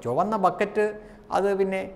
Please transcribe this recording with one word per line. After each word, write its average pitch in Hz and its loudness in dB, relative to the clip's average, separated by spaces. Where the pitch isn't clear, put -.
ചുവന്ന 175 0
ബക്കറ്റ് 208 0
അത് 196 2
പിന്നെ 190 -2